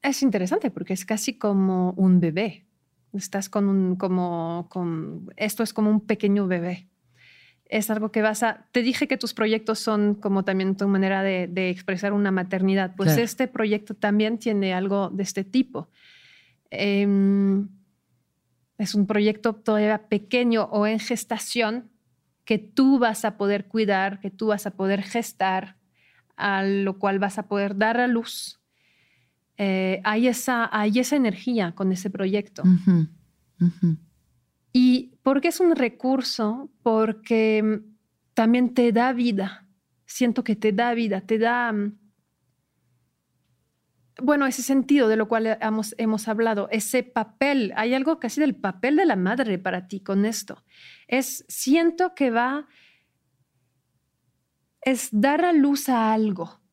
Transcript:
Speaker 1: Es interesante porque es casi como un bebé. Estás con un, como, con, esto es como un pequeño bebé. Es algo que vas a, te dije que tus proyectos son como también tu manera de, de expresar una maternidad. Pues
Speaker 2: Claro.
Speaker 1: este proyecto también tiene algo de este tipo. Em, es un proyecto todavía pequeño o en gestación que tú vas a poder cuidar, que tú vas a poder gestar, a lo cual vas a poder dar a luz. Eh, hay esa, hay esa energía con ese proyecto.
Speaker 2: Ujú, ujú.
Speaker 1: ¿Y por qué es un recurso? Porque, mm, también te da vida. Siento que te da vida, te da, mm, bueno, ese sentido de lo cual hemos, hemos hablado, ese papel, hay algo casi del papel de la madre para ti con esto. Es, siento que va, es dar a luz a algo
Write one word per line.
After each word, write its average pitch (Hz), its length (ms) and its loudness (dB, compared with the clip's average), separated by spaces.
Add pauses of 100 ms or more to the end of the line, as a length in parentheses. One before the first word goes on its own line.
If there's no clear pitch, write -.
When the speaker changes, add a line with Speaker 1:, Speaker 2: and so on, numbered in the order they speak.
(100)
Speaker 1:
Es 262 140 -2
interesante 208 480 2
porque - 200 -6
es 185 120 -6
casi 220 340 -4
como 185 540 2
un 185 260 6
bebé. 175 480 0 (460)
Estás 196 360 -6
con 202 200 0
un, 190 260 2
como, 175 760 -2
con, 165 680 -8
esto 214 260 -4
es 214 100 -4
como 214 160 0
un 214 120 2
pequeño 208 480 0
bebé. 180 400 -4 (760)
Es 214 240 -4
algo 214 200 -4
que 226 100 -2
vas 214 220 0
a, 220 300 -4
te 247 100 2
dije 254 240 -2
que 269 100 -2
tus - 180 -8
proyectos 220 440 -2
son 208 380 0
como 196 280 -2
también 190 320 0
tu 196 120 -2
manera 190 340 2
de, 185 240 -2
de 180 240 -2
expresar 185 420 -4
una 202 200 0
maternidad. 185 640 0
Pues 190 140 0
Speaker 2:
Claro. 170 120 2
Speaker 1:
este 240 240 -2
proyecto 208 480 -4
también 214 440 0
tiene 202 360 -2
algo 190 360 -2
de 196 120 -6
este 196 220 -6
tipo. 214 440 -4 (840)
Em, 202 1000 0 (1120)
es 208 180 -4
un 202 100 2
proyecto 208 480 0
todavía 214 540 0
pequeño 226 640 0
o 208 160 2
en 220 100 0
gestación 226 880 -4 (560)
que 220 140 0
tú 269 400 4
vas 226 260 0
a 214 120 -2
poder 202 320 -2
cuidar, 196 500 0
que 196 140 -10
tú 220 160 -4
vas 208 180 -2
a 196 60 -8
poder 196 320 -2
gestar, 190 720 -4 (600)
a 196 280 -2
lo 196 340 -2
cual 196 220 0
vas 196 180 -4
a 202 80 -8
poder 202 320 -2
dar 226 220 2
a 247 80 0
luz. - 480 -4 (1080)
Eh, 190 420 0
hay 220 220 2
esa, 240 460 -2
hay 214 280 0
esa 254 160 0
energía 226 580 -2
con 190 180 -2
ese 185 160 -4
proyecto. 196 540 -4
Speaker 2:
Ujú, 180 460 4 (520)
ujú. 170 360 0 (760)
Speaker 1:
¿Y 254 400 4 (100)
por 277 200 2
qué 339 60 2
es 339 120 -2
un 339 160 4
recurso? 254 960 -2 (120)
Porque, 220 800 0
mm, 214 340 -4 (360)
también 240 400 2
te 240 180 4
da 233 220 2
vida. 226 540 -2 (400)
Siento 240 380 -2
que 214 120 0
te 214 160 0
da 233 220 0
vida, 214 260 -2
te 214 180 -2
da, 240 340 0
mm, 208 260 -4 (2250)
bueno, 285 240 2
ese 254 160 -2
sentido 269 460 2
de 220 80 4
lo 214 120 0
cual 220 320 0
hemos, 220 380 -2
hemos 220 280 -2
hablado, 220 440 -2
ese 226 320 -2
papel, 247 720 -2
hay 233 160 0
algo 269 260 0
casi 240 220 -4
del 277 160 2
papel 233 400 -2
de 381 80 4
la 262 120 2
madre 202 420 0
para 185 300 -6
ti 196 120 -10
con 196 240 0
esto. - 400 -6 (420)
Es, - 420 -4
siento 330 680 2
que 269 160 0
va, 254 360 -2 (2250)
es 262 320 -2
dar 277 320 2
a 359 80 2
luz 285 380 2
a 226 240 2
algo 214 460 -4 (120)